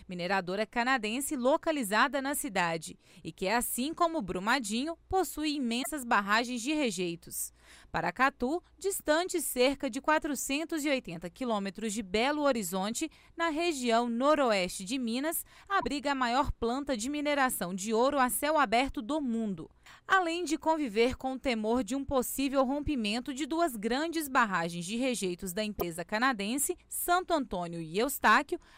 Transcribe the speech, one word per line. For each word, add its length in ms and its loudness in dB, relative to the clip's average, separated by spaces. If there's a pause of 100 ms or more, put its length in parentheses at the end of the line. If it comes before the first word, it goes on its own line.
mineradora 560 -2
canadense 680 0
localizada 880 2
na 140 -2
cidade, 600 -2 (280)
e 80 -10
que, 160 -4
assim 440 0
como 300 0
Brumadinho, 760 -2 (120)
possui 480 0
imensas 480 -2
barragens 580 2
de 100 -2
rejeitos. 800 -2 (380)
Paracatu, 720 0 (160)
distante 640 0
cerca 500 2
de 100 -6
quatrocentos 840 0
e 40 0
oitenta 400 -4
quilômetros 640 -4
de 100 -4
Belo 400 0
Horizonte, 680 0 (260)
na 120 0
região 600 2
noroeste 760 2
de 140 -4
Minas, 460 -4 (240)
abriga 440 0
a 20 0
maior 380 2
planta 440 -2
de 120 -4
mineração 680 0
de 180 -4
ouro 260 4
a 100 4
céu 300 0
aberto 440 2
do 180 -2
mundo. 480 -4 (380)
Além 380 2
de 120 0
conviver 600 2
com 180 -6
o 40 -6
temor 460 0
de 100 -4
um 100 -2
possível 600 2
rompimento 680 -2
de 140 -4
duas 300 0
grandes 520 -2
barragens 560 0
de 120 -6
rejeitos 560 -2
da 100 -2
empresa 420 -4
canadense, 720 0 (120)
Santo 440 0
Antônio 480 -2
e 180 -4
Eustáquio, 640 4 (180)